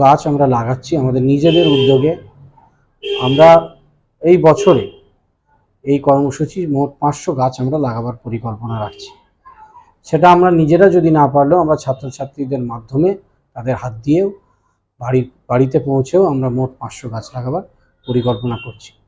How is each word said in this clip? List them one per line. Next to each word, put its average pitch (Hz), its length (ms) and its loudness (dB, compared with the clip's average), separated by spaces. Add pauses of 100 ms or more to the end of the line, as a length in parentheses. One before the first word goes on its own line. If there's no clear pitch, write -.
গাছ 143 180 6 (100)
আমরা 139 160 0 (100)
লাগাচ্ছি 127 400 -6
আমাদের 131 340 -2
নিজেদের 160 440 2
উদ্যোগে। 135 380 2 (1120)
আমরা 143 240 6 (760)
এই 175 140 4 (100)
বছরে 151 380 2 (1000)
এই 139 220 0
কর্মসূচি 143 600 -2
মোট 139 240 -2 (100)
পাঁচশো 147 300 -4 (100)
গাছ 131 200 -2
আমরা 135 260 -4
লাগাবার 117 360 -8
পরিকল্পনা 113 600 -8
রাখছি। - 260 -16 (960)
সেটা 165 280 2
আমরা 180 160 4 (100)
নিজেরা 165 260 4 (100)
যদি 165 220 2
না 143 60 4 (100)
পারলেও 143 300 2
আমরা 156 120 0
ছাত্রছাত্রীদের 135 960 -8
মাধ্যমে 135 400 -4 (460)
তাদের 120 200 -6
হাত 110 260 -10
দিয়েও 170 260 0 (720)
বাড়ি, 127 200 0 (300)
বাড়িতে 131 280 2 (100)
পৌঁছেও 135 340 0 (100)
আমরা 131 240 -4
মোট 127 220 -4
পাঁচশো 117 300 -14
গাছ 113 160 -12 (100)
লাগাবার 127 300 -8 (420)
পরিকল্পনা 120 560 -4
করছি। - 280 -20 (180)